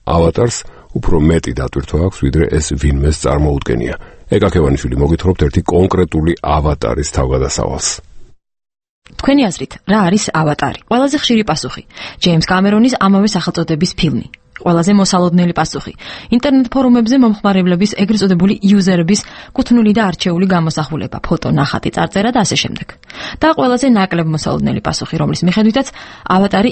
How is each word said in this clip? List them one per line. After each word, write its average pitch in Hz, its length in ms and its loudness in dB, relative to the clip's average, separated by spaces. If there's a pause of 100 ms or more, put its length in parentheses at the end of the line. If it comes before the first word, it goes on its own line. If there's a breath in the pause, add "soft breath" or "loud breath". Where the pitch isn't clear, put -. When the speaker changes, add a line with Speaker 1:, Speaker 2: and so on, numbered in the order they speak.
Speaker 1:
ავატარს 85 520 0 (360 loud breath)
უფრო - 240 2
მეტი 80 400 2
დატვირთვა 67 480 -4
აქვს, 98 160 -4
ვიდრე 69 220 2 (100)
ეს 76 160 0
ვინმეს 71 460 0 (100)
წარმოუდგენია. 67 680 -2 (360 loud breath)
ეკა 104 240 2
ქევანიშვილი, 67 400 0
მოგითხრობთ 80 480 0
ერთი 76 240 2
კონკრეტული 85 720 2
ავატარის 71 720 -2 (100)
თავგადასავალს. 65 720 -2 (1160)
Speaker 2:
თქვენი 277 400 2
აზრით, - 240 -8 (160)
რა 208 160 2
არის 190 200 2 (120)
ავატარი? 147 480 -2
ყველაზე 262 340 0
ხშირი 226 300 0
პასუხი: 147 340 -6 (380 loud breath)
ჯეიმს 165 240 2
კამერონის 208 560 2
ამავე 196 320 4
სახელწოდების 165 640 -2
ფილმი. 139 300 -2 (340)
ყველაზე 170 400 2
მოსალოდნელი 180 560 2
პასუხი: - 360 -4 (440 loud breath)
ინტერნეტ 262 320 2
ფორუმებზე 240 480 2
მომხმარებლების, 202 840 2
ეგრეთ 208 200 0
წოდებული 190 320 2 (140)
იუზერების 190 520 2 (360 loud breath)
კუთვნილი 240 400 4
და 226 60 2 (100)
არჩეული 175 340 -2
გამოსახულება, 160 800 -2
ფოტო, - 320 -2
ნახატი, - 400 -2
წარწერა 196 400 -2
და 240 80 4
ასე - 180 -2
შემდეგ. - 260 -10 (520 loud breath)
და 311 160 2
ყველაზე 254 300 0 (100)
ნაკლებ 170 320 0
მოსალოდნელი 143 560 -2
პასუხი, - 320 -6
რომლის 151 300 -2
მიხედვითაც 208 400 2 (420 loud breath)
ავატარი 190 440 2